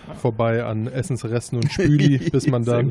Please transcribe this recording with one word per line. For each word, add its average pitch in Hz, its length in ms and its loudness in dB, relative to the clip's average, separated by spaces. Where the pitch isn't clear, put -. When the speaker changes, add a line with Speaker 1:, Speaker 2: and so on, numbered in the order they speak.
Speaker 1:
Ah. - 60 -14
Speaker 2:
Vorbei 117 500 0
an 110 220 -4
Essensresten 120 720 -4
und 143 140 0
Spüli, 143 460 4
Speaker 1:
<laughs> 160 120 -4
Speaker 2:
bis 131 180 0
man 123 160 2
Speaker 1:
Sehr 120 120 0
Speaker 2:
dann, 127 140 2